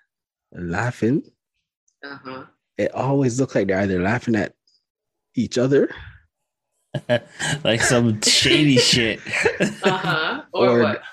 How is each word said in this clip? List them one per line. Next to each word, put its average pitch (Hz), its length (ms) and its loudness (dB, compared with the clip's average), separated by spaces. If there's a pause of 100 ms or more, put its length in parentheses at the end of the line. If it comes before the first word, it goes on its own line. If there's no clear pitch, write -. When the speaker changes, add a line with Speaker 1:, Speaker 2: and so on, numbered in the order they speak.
(520)
Speaker 1:
laughing, 110 680 -2 (840)
Speaker 2:
Uh-huh. 131 400 -16 (340)
Speaker 1:
it 104 160 -4
always 127 460 0
looks 131 140 -2
like 104 140 2
they're 95 120 0
either 95 220 0
laughing 113 340 -2
at 95 180 -4 (800)
each 113 240 -2
other 135 300 4 (1200)
Speaker 3:
<laughs> - 0 - (560)
Like 113 180 2
some 117 400 2
shady 143 540 4
Speaker 2:
<laughs> - 140 4
Speaker 3:
shit. 113 340 0
<laughs> - 360 -2 (220)
Speaker 2:
Uh-huh. 185 600 -2 (100)
Or - 180 2
Speaker 1:
or, 120 120 4
Speaker 2:
what? - 200 -2 (100)